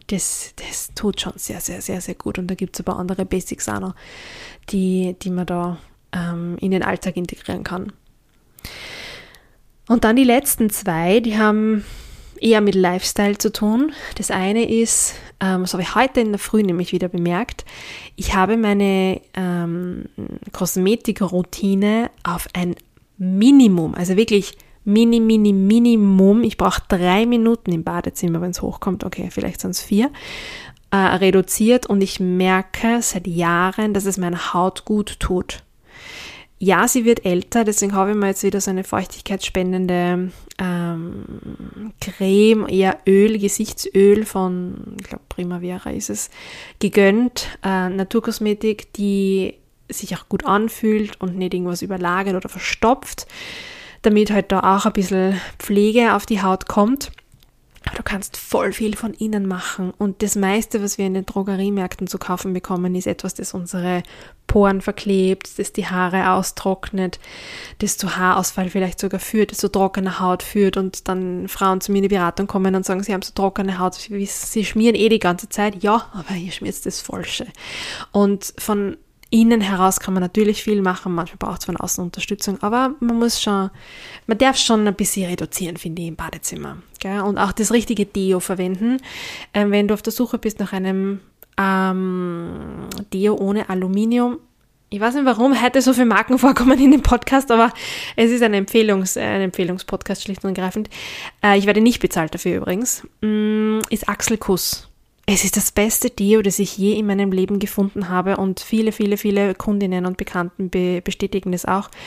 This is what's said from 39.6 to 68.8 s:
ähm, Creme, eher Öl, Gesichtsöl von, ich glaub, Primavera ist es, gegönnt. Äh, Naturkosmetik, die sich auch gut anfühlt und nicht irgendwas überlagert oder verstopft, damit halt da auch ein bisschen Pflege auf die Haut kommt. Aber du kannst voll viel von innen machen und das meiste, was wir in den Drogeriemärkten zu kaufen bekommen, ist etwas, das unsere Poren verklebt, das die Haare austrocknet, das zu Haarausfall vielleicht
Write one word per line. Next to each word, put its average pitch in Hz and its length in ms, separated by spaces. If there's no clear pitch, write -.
ähm, 175 640
Creme, 202 680
eher 190 380
Öl, 202 320
Gesichtsöl 202 840
von, 180 800
ich - 60
glaub, - 220
Primavera 180 600
ist 208 220
es, - 180
gegönnt. 208 840
Äh, 185 260
Naturkosmetik, 208 1040
die 196 600
sich - 260
auch - 140
gut 208 160
anfühlt 214 720
und 185 180
nicht 185 180
irgendwas 180 260
überlagert 185 540
oder 185 140
verstopft, - 800
damit 208 260
halt 196 200
da 190 260
auch 202 80
ein 208 80
bisschen 190 460
Pflege 214 560
auf 202 100
die 202 160
Haut 190 260
kommt. 220 440
Aber - 100
du 233 60
kannst - 320
voll - 380
viel 214 220
von 208 180
innen 214 320
machen 185 540
und 202 240
das 202 120
meiste, 202 460
was 202 160
wir 196 80
in 190 80
den 190 140
Drogeriemärkten 196 800
zu 185 100
kaufen 185 340
bekommen, 180 440
ist 185 100
etwas, 190 300
das - 180
unsere 180 480
Poren 196 340
verklebt, 190 800
das 196 120
die 196 140
Haare 185 460
austrocknet, 185 880
das - 220
zu 175 180
Haarausfall 185 540
vielleicht 185 280